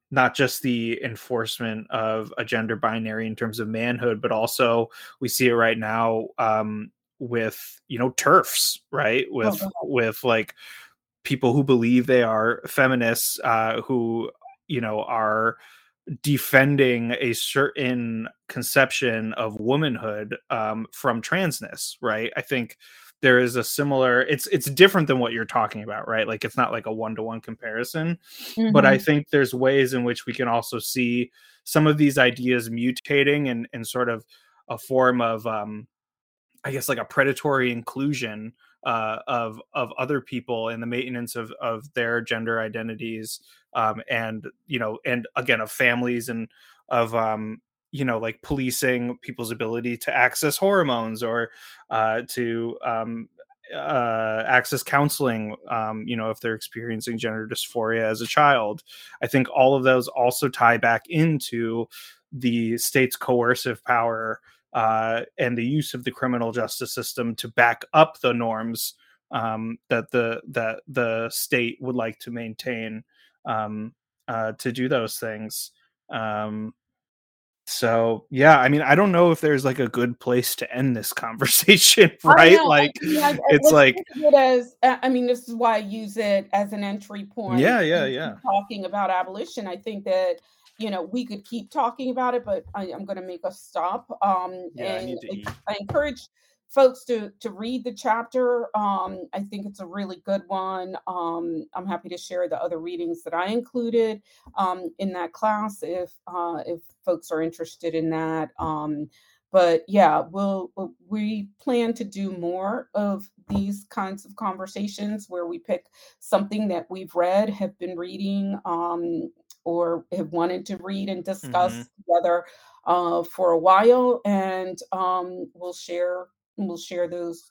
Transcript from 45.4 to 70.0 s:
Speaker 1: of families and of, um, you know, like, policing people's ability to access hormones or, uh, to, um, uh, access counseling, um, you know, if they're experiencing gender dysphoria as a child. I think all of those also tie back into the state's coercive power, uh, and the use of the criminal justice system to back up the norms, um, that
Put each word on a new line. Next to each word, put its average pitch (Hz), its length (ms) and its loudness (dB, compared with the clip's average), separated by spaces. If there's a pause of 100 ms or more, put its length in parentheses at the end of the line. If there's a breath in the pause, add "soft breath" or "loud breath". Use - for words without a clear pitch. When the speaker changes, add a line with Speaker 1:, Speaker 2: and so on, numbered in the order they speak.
Speaker 1:
of 110 100 -6
families 123 580 0
and 113 200 -8 (420 soft breath)
of, 117 240 2
um, 110 480 -2 (300)
you 139 120 -4
know, 120 140 0
like, 113 240 -8
policing 127 760 -2
people's 120 320 -10
ability 117 480 -4
to - 160 -4
access 135 440 2
hormones 123 640 2
or, 117 280 -2 (400 loud breath)
uh, 110 380 0
to, 117 560 -4
um, 117 440 -6 (460)
uh, 117 720 -2
access 127 360 2
counseling, 123 760 0 (120)
um, 110 380 -6
you 120 100 -4
know, 110 140 -2
if 110 100 -8
they're 113 140 -4
experiencing 113 640 -8
gender 110 300 -6
dysphoria 113 540 -2
as 110 180 -2
a 117 60 -6
child. 135 560 2 (400 loud breath)
I 120 60 0
think 131 220 2
all 135 260 6
of 127 80 0
those 127 240 4
also 127 400 0
tie 120 300 4
back 117 300 0
into 120 800 0 (460 loud breath)
the 117 460 -2
state's - 380 0
coercive 123 680 0
power, 113 560 -2 (320 soft breath)
uh, 113 500 0 (160)
and 120 200 0
the 117 80 -2
use 147 280 -2
of 123 100 -10
the 123 80 -4
criminal 120 400 -2
justice 113 420 -6
system 117 420 -6
to - 120 -10
back 117 440 2
up 156 280 4
the 123 120 2
norms, 117 640 -4 (380 soft breath)
um, 113 460 -4 (100)
that 117 240 0